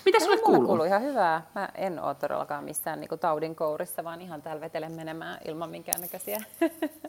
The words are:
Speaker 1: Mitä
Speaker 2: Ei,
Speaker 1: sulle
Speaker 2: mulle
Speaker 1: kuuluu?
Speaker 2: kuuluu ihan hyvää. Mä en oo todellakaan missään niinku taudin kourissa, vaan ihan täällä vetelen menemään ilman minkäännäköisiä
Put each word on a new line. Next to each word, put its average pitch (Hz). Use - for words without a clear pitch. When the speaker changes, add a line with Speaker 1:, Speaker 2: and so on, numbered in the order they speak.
Speaker 1:
Mitä 392
Speaker 2:
Ei, -
Speaker 1:
sulle 381
Speaker 2:
mulle 440
Speaker 1:
kuuluu? 247
Speaker 2:
kuuluu 175
ihan 196
hyvää. 185
Mä 196
en 180
oo 143
todellakaan 143
missään 151
niinku 160
taudin 160
kourissa, 160
vaan 165
ihan 165
täällä 156
vetelen 165
menemään 160
ilman 165
minkäännäköisiä 175